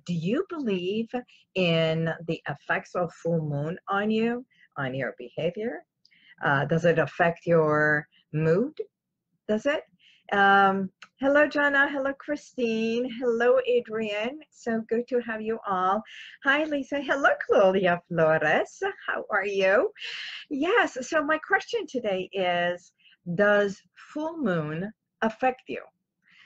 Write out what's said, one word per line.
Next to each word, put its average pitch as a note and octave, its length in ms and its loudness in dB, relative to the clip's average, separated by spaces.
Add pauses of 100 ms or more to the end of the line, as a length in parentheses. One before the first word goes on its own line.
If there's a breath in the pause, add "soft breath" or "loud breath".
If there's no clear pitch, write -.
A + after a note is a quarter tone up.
Do F3 100 -6
you G3 340 -2
believe A3 640 -4 (440 soft breath)
in E3 560 2 (160)
the E3 220 -6
effects E3+ 480 -6
of F3 260 -4
full E3 180 0
moon D3+ 380 -4 (100)
on G3+ 220 0
you, A#3 340 -2 (320 soft breath)
on C3+ 200 -4
your A#2+ 200 -4
behavior? G#3 680 -6 (600 soft breath)
Uh, C#3+ 200 2
does D#3+ 200 0
it E3 140 4
affect E3+ 480 0
your D3+ 600 2 (240 soft breath)
mood? E3 440 0 (720)
Does G#3+ 180 -2
it? D4 200 -2 (460 soft breath)
Um, G3 600 4 (300)
hello, C#4+ 260 4
Jana. C#4+ 440 2
Hello, C#4 280 -2
Christine. A#3 880 -2 (100)
Hello, B3 480 2
Adrian. A3+ 760 -2 (100)
So A3+ 360 -6
good A#3 220 -2
to B3 120 0
have A#3 200 -6
you A3 260 -4
all. F#3+ 360 0 (420 loud breath)
Hi, C#4+ 200 2
Lisa. D4 360 -4
Hello, C#4+ 300 2 (160)
Claudia F#3+ 520 4 (100)
Flores. D#3+ 760 2 (240)
How - 240 -6
are G3 160 -2
you? G3+ 440 2 (600 loud breath)
Yes, D#4+ 480 0 (100)
so D#4 160 0
my D#4 140 0
question - 500 -2
today G3 460 -4
is, F3 580 -2 (440 soft breath)
does G#3 440 2 (320)
full D#4+ 240 -6
moon F3+ 560 -2 (300)
affect B3 440 -2
you? - 160 -10 (640 soft breath)